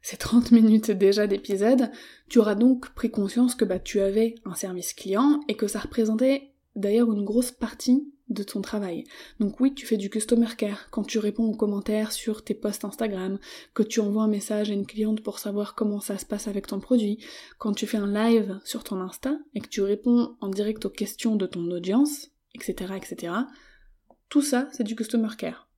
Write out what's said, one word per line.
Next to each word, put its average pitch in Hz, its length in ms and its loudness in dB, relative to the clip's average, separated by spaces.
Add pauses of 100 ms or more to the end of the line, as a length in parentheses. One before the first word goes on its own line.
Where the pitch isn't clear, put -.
ces - 140 -14
trente - 360 2
minutes 220 400 8
déjà 202 360 4
d'épisode, 208 640 2 (380)
tu 240 100 6
auras 208 160 4
donc 247 380 2
pris 226 180 -4
conscience 240 440 0
que, 220 100 2
bah, 185 140 -2
tu - 200 -2
avais 220 360 2 (100)
un 180 100 -10
service 180 380 -8
client 277 560 2
et 214 60 -2
que 208 120 -2
ça 202 120 -4
représentait 247 760 0 (220)
d'ailleurs 220 360 2
une 202 140 0
grosse 233 260 2
partie 254 640 0 (160)
de 202 140 -4
ton 196 180 -6
travail. 196 420 -6 (360)
Donc 202 200 -2
oui, 277 140 4
tu - 120 -14
fais 220 120 0
du 202 120 -4
customer 226 480 2
care 208 320 -6
quand 208 140 -4
tu - 160 -2
réponds 208 260 0
aux 214 100 0
commentaires 214 560 0
sur - 320 -6
tes - 120 -2
posts 208 300 -6
Instagram, 196 540 -4 (340)
que 214 100 2
tu 220 160 -2
envoies 214 240 0
un 214 40 2
message 208 440 -2
à - 20 -2
une 202 140 -4
cliente 214 340 -2
pour 208 180 -8
savoir 208 360 -6
comment 208 240 -2
ça 202 180 -8
se - 80 -12
passe 208 220 -8
avec 196 200 -6
ton 196 120 -6
produit, 214 440 0 (340)
quand 208 160 -4
tu 202 120 -4
fais 220 120 -4
un 202 140 -2
live 208 520 2
sur - 200 -10
ton 190 160 -6
Insta 262 380 -6 (160)
et 202 80 -6
que - 80 -18
tu - 120 -4
réponds 226 600 2
en 196 80 -6
direct 208 360 -4
aux 202 40 -2
questions - 460 -2
de 190 100 0
ton 170 260 -4
audience, 202 600 0 (240)
et - 80 -16
cetera, 190 340 -6
et 185 80 -12
cetera. 180 420 -6 (840)
Tout 294 120 2
ça, 277 300 0
c'est - 120 -4
du 220 120 -4
customer 220 420 -2
care. - 400 -10